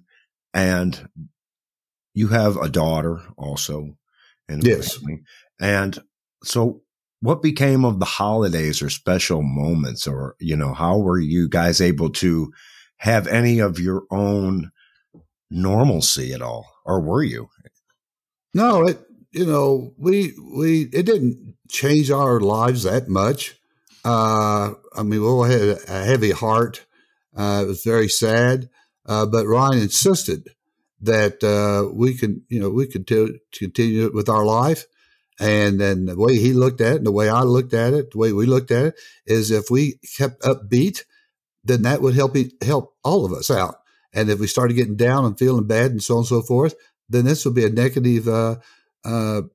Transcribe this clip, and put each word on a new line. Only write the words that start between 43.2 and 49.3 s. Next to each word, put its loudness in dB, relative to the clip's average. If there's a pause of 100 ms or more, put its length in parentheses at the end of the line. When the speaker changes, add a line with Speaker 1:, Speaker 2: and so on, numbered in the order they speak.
Speaker 2:
of -4
us -4
out. -2 (360)
And 0
if 0
we -2
started 0
getting 0
down 2
and -2
feeling 2
bad 2
and -4
so -2
on 2
and 0
so 0
forth, 0 (340)
then 2
this 0
would 0
be 4
a 2
negative, 0
uh, 0 (480)
uh, -4 (120)